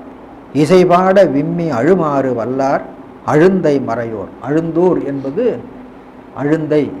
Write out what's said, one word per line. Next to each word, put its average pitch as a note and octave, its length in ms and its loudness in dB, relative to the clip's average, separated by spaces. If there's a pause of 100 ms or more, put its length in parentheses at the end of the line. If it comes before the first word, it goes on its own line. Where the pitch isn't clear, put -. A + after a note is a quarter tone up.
(540)
இசைபாட F3+ 760 4
விம்மி E3 400 -2
அழுமாறு C#3 640 0
வல்லார், C3+ 460 -2 (460)
அழுந்தை D#3 540 2
மறையோர்." A2+ 520 -6 (160)
அழுந்தூர் E3 560 0
என்பது C#3 540 -4 (840)
அழுந்தை D3+ 480 -2 (100)